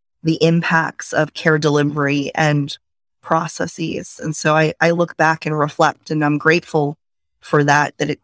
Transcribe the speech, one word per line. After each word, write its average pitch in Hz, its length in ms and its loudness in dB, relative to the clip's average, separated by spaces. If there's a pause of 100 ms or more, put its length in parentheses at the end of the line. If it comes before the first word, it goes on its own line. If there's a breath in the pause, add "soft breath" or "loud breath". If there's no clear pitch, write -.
(240)
the 160 180 0
impacts 165 720 0
of 151 200 -2
care 156 260 0
delivery 147 720 0
and 147 440 0 (440)
processes. 165 1040 -6
And 156 120 -6
so 156 200 0
I, 156 260 2
I 165 100 4
look 170 260 -2
back 160 280 0
and 156 120 -2
reflect, 151 520 0
and 156 140 -2
I'm 147 160 0
grateful 156 580 0 (420)
for 147 240 0
that, 143 340 2
that 147 120 -4
it 147 140 -4